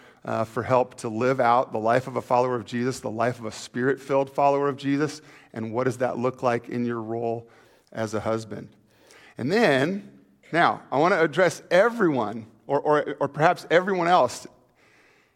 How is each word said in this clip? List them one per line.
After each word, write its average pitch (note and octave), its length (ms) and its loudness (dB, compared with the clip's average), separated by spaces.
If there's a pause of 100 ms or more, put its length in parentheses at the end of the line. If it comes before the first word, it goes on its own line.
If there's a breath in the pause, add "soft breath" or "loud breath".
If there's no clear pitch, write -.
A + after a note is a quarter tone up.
(260 loud breath)
uh, A2+ 180 -4
for A2+ 180 -6
help B2+ 340 0
to - 120 -8
live B2 320 0
out A#2+ 320 4
the A2+ 80 -4
life A#2 280 2
of B2+ 80 -8
a A#2+ 60 -4
follower B2+ 340 2
of G#2+ 100 -6
Jesus, B2 340 -4
the - 100 -8
life A2+ 300 -2
of A#2 60 -10
a G#2+ 60 -10
Spirit-filled C3+ 760 -2
follower C#3+ 380 2
of C3+ 80 -2
Jesus, C#3 460 -4 (320 loud breath)
and A2 180 -8
what B2+ 140 -2
does B2 140 -2
that B2+ 180 -2
look B2+ 260 -2
like A#2+ 240 0
in A#2+ 160 -4
your A#2+ 180 -4
role A#2 460 -6 (440 soft breath)
as A2 220 -6
a G#2+ 60 -2
husband? A2 500 -6 (680 soft breath)
And B2 140 -4
then, F#3 600 2 (400)
now, D3+ 300 2 (100)
I C3 60 0
wanna E3+ 240 4
address E3 400 2 (100)
everyone, D#3 760 2 (200)
or, C#3 140 0
or, D3+ 380 0
or C#3 80 0
perhaps D#3 440 0
everyone F3+ 360 2
else E3 400 2 (880 soft breath)